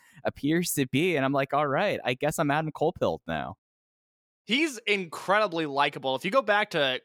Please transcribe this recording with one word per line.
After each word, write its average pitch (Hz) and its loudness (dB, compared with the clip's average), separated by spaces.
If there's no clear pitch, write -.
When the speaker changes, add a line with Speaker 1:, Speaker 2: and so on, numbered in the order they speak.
Speaker 1:
appears 160 0
to 139 2
be. 160 2
And 135 2
I'm 135 0
like, 139 0
"All 147 2
right, 156 0
I 123 0
guess 147 -2
I'm 151 2
Adam 156 0
Cole 160 0
pilled 85 0
now." 78 -6
Speaker 2:
He's 269 0
incredibly 185 0
likable. 139 0
If - -6
you 190 -2
go 269 4
back 208 0
to 135 0